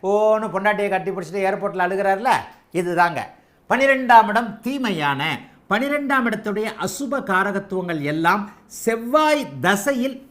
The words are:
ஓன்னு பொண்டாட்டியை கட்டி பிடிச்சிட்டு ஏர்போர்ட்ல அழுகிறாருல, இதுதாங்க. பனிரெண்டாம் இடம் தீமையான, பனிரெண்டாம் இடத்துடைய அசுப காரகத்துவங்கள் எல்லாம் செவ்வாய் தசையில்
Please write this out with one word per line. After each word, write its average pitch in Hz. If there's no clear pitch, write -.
ஓன்னு 214
பொண்டாட்டியை 202
கட்டி 185
பிடிச்சிட்டு 185
ஏர்போர்ட்ல 185
அழுகிறாருல, 196
இதுதாங்க. 170
பனிரெண்டாம் 247
இடம் 226
தீமையான, 170
பனிரெண்டாம் 269
இடத்துடைய 214
அசுப 269
காரகத்துவங்கள் 185
எல்லாம் 170
செவ்வாய் 269
தசையில் 247